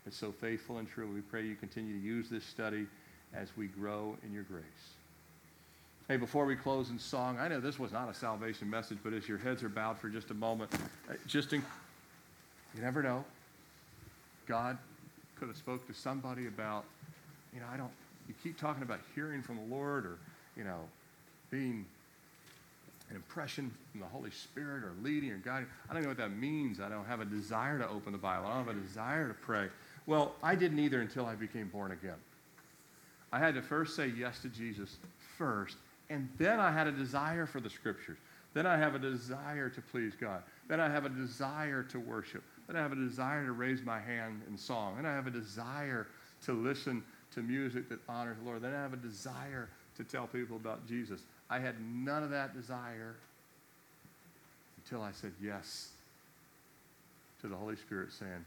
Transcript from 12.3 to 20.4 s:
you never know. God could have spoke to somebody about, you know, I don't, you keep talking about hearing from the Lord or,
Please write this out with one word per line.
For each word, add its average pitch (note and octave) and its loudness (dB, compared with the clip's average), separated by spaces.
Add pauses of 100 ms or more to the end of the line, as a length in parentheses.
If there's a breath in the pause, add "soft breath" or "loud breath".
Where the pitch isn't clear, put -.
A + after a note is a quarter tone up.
you A2 -4
never B2+ 4
know. B2 2 (1200)
God A#2+ 2 (580)
could C3+ -6
have A#2 -6
spoke B2+ -4
to A2+ -10
somebody C3 -2
about, G#2+ -2 (680)
you B2 -8
know, A#2 -8
I C3 -4
don't, B2+ -4 (340)
you - -10
keep E3 -6
talking D3+ 2
about A2+ 0 (160)
hearing D3 -2
from A#2+ -6
the A2 -6
Lord C#3 2
or, F2 -6 (380 loud breath)